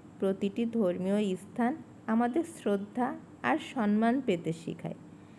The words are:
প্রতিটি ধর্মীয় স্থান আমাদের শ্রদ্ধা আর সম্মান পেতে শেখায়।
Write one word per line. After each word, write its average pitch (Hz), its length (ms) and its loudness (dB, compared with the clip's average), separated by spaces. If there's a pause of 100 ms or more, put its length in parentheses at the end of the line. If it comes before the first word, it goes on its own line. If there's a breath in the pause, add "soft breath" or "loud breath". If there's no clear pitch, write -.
(180)
প্রতিটি 196 480 0
ধর্মীয় 190 680 2
স্থান 240 360 -2 (340)
আমাদের 240 380 2 (120)
শ্রদ্ধা 208 520 0 (340)
আর 254 160 2 (140)
সম্মান 220 420 4 (120)
পেতে 170 260 0
শেখায়। - 460 -8 (400 loud breath)